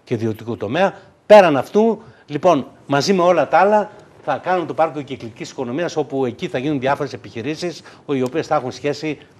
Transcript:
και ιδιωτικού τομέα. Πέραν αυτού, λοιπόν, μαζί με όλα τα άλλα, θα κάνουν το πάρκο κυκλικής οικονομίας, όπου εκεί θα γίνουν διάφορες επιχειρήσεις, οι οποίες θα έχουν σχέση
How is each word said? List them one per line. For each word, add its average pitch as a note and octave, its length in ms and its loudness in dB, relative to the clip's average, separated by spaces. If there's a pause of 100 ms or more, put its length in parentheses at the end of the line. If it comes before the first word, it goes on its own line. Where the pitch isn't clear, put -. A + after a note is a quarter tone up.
και B2+ 100 -6
ιδιωτικού A2 420 -4
τομέα. D3+ 380 0 (320)
Πέραν F#3 300 10
αυτού, G#3 460 0 (240)
λοιπόν, D3 400 0 (200)
μαζί C#3 260 0
με F#3 100 2
όλα E3+ 260 2
τα D#3+ 100 4
άλλα, G3+ 320 4 (340)
θα D3 180 -4
κάνουν F3 240 -2
το C3+ 80 -8
πάρκο D3+ 280 -2
κυκλικής B2 480 -14
οικονομίας, C#3+ 460 -6
όπου C3+ 280 -2
εκεί B2 240 -6
θα C#3 100 -6
γίνουν C#3 220 -4
διάφορες C3+ 320 -2
επιχειρήσεις, B2+ 720 -10 (240)
οι C#3 160 -2
οποίες C3+ 240 -4
θα D#3+ 80 -2
έχουν B2+ 180 -2
σχέση D3 460 -6 (220)